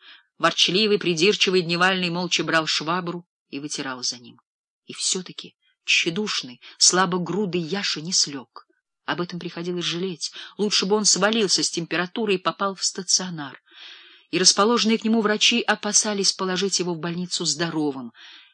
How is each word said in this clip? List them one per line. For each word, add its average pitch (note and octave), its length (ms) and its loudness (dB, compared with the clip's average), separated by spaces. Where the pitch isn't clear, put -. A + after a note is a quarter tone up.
Ворчливый, F#3+ 640 2
придирчивый F#3 640 4
Дневальный F3+ 460 2
молча F3 360 -2
брал D#3+ 200 2
швабру E3+ 640 -4
и C#3+ 100 -10
вытирал C3+ 440 -8
за B2 160 -4
ним. A#2+ 200 -20
И - 80 -14
всё-таки - 640 -6
тщедушный, E3 800 -2
слабогрудый F3+ 840 2
Яша E3+ 380 -4
не E3+ 140 -6
слёг. - 540 -4
Об D#3 160 -4
этом F3 180 -6
приходилось F3 460 -6
жалеть. E3+ 480 -4
Лучше G3+ 280 0
бы G3 100 2
он G#3+ 80 0
свалился G3 580 2
с - 80 -2
температурой F3+ 640 -2
и - 60 0
попал F#3+ 340 -2
в - 100 -6
стационар. F3 760 -4
И E3 80 2
расположенные G#3 580 4
к - 60 -8
нему A3 160 4
врачи G#3+ 420 2
опасались G#3 720 0
положить F#3+ 480 -2
его F3 140 -2
в E3 60 -6
больницу E3+ 440 -4
здоровым. D3 680 -2